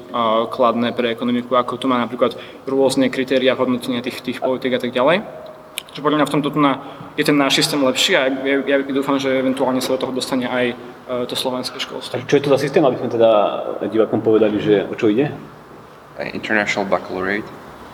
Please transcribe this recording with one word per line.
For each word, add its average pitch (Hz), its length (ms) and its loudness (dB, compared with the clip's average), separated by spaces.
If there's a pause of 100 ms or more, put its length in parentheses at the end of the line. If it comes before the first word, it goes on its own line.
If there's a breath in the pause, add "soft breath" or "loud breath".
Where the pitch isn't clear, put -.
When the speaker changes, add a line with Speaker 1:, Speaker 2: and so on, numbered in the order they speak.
(460)
Speaker 1:
kladné 120 480 0
pre 120 160 0
ekonomiku, 120 480 0
ako 120 220 -2
tu 131 100 0
má 123 80 2
napríklad 120 380 0 (340 loud breath)
rôzne 135 400 4
kritériá 131 460 2
hodnotenia 123 480 -2
tých, - 160 -8
tých - 180 -6
politik 127 380 -2
a 120 80 -6
tak 120 80 -4
ďalej. 147 320 2 (680)
Čiže 135 140 -8
podľa 147 180 2
mňa 139 60 2
v - 100 -2
tomto 143 140 0
tu 151 80 0
na, 139 160 2 (400 loud breath)
je 143 80 0
ten 151 100 4
náš 135 300 2
systém 151 160 -2
lepší 139 400 2
a 135 80 2
ja, 135 340 0
ja 139 220 2
dúfam, 139 320 0
že 135 160 0
eventuálne 131 480 0
sa 131 160 0
do - 80 -4
toho 123 80 -4
dostane 127 320 -2
aj, 123 320 0
e, - 480 -8
to 123 80 -8
slovenské 127 480 -4
školstvo. - 400 -8
Speaker 2:
A 120 80 -10
čo 147 80 4
je 135 80 2
to 147 80 2
za 123 80 4
systém, 147 240 0
aby 123 160 2
sme 123 80 -4
teda 113 220 4 (580)
divákom 107 320 4
povedali, 107 400 4
že 101 240 4
o - 80 -8
čo - 160 0
ide? 120 240 2 (880)
Speaker 3:
International 104 640 -2
Baccalaureate. 95 640 -4 (460)